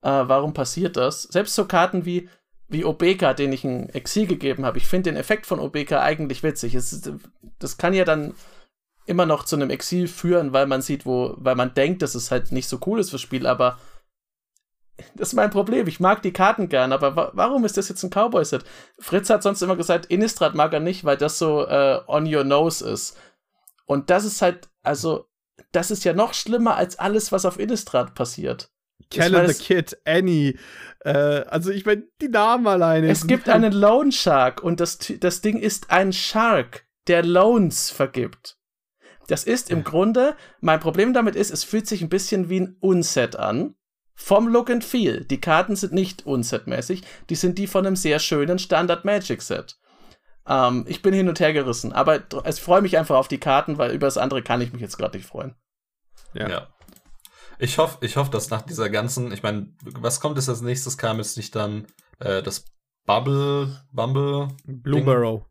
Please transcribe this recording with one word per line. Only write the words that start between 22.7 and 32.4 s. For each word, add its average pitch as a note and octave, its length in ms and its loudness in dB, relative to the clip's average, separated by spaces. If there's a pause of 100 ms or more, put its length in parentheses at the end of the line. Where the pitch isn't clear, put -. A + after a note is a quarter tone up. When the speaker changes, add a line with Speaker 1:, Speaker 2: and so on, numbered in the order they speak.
Speaker 1:
ist. - 260 -6 (720)
Und C#3+ 240 -2
das F#3+ 160 4
ist G#3 160 -4
halt, F3+ 300 0 (120)
also, D3 460 -4 (420)
das E3+ 200 -2
ist G3+ 140 -6
ja F3 100 2
noch G#3+ 180 0
schlimmer A3+ 440 0
als - 220 -2
alles, G#3 320 -2
was G3 140 -2
auf F#3 140 -2
Innistrad G3+ 560 -4
passiert. - 560 -8 (280)
Ich - 200 -10
Speaker 2:
Kellen F3 160 4
the F3 180 6
Speaker 1:
weiß - 60 -2
Speaker 2:
Kid, - 480 -2
Annie, D#3 500 2 (440)
äh, D3 100 -6
also D3 600 0
ich G3 140 -4
mein, G#3 200 2 (180)
die D4 60 -4
Namen A#3 380 4